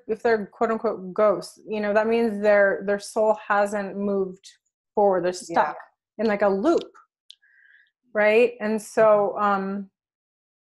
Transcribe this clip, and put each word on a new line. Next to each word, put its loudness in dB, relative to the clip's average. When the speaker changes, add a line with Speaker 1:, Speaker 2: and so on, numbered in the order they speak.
Speaker 1:
if -6
they're 0
quote -4
unquote -6
ghosts, 0
you -6
know, -2
that 2
means 0
their, 4
their -2
soul 0
hasn't -2
moved -4
forward. 2
They're -2
Speaker 2:
Yeah. 0
Speaker 1:
stuck -14
in, -4
like, 0
a 2
loop. 0
Right. 4
And -4
so, 2
Speaker 2:
Mm-hmm. -2
Speaker 1:
um, -2